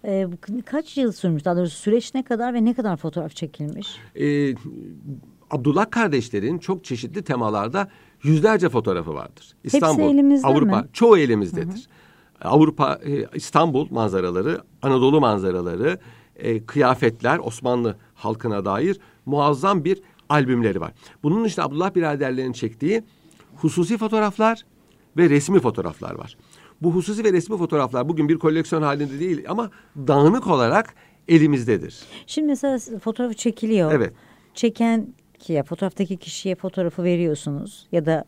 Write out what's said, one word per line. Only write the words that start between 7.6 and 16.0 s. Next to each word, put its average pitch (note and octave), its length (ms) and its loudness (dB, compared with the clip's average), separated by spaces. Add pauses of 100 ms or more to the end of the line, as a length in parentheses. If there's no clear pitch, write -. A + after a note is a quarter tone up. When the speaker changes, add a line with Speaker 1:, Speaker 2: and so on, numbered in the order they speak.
Speaker 2:
yüzlerce E3+ 460 4
fotoğrafı F2+ 460 -2
vardır. - 480 -16
Speaker 1:
Hepsi - 140 0
Speaker 2:
İstanbul, D#4 260 4 (120)
Speaker 1:
elimizde C#4 320 4
Speaker 2:
Avrupa, G3 340 4
Speaker 1:
mi? - 120 -8
Speaker 2:
çoğu A3+ 260 8
elimizdedir. A2 500 0
Speaker 1:
Hı - 800 -16
hı. - 0 -
Speaker 2:
Avrupa, D3+ 580 4
e, C#3+ 280 -4
İstanbul D3+ 560 0
manzaraları, F#2+ 680 -2 (220)
Anadolu C3+ 380 4
manzaraları, F#2+ 760 0 (380)